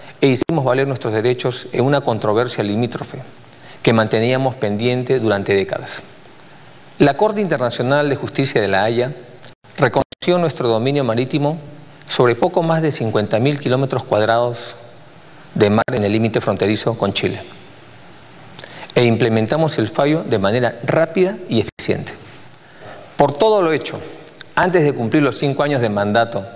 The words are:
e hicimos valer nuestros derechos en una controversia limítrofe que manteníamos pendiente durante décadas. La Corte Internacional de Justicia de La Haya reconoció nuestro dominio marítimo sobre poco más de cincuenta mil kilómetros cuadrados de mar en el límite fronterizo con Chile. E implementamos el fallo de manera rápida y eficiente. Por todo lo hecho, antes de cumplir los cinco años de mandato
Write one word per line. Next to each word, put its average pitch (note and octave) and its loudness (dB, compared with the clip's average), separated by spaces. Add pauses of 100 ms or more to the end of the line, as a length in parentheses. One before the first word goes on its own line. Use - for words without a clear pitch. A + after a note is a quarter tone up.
(200)
e D3 4
hicimos C3+ 0
valer C3 2
nuestros B2 -4
derechos A#2+ -2
en B2+ 0
una C#3 2
controversia A2+ 0
limítrofe G#2+ -4 (640)
que B2 4
manteníamos A#2+ 2
pendiente B2 0
durante G2+ 0
décadas. - -4 (960)
La C#3+ 4
Corte G#3+ 2
Internacional C#3+ 0
de C3 0
Justicia C3 -2
de G2+ 2
La G2 2
Haya A#2+ 0 (680)
reconoció C#3+ 0
nuestro C#3 0
dominio B2+ 2
marítimo C3+ 0 (480)
sobre - 4
poco F3+ 0
más E3 2
de D#3 2
cincuenta G#2+ 0
mil C#3 0
kilómetros B2+ -2
cuadrados A2+ 0 (760)
de G#2 4
mar G#2+ 2
en A2 -2
el G2+ 2
límite A2+ 0
fronterizo G#2+ 0
con G2+ -2
Chile. - -4 (1500)
E B2 4
implementamos A#2 2
el A2 0
fallo D3 0
de A2+ 0
manera A2 0
rápida F#3 0 (100)
y G#3+ 0
eficiente. - -6 (1040)
Por C3+ 2
todo G#3+ 2
lo D#3+ 0
hecho, - -6 (580)
antes F3 2
de C#3+ 2
cumplir B2 0
los C3 0
cinco C#3+ -2
años C#3+ 0
de A#2 0
mandato G#2 0 (120)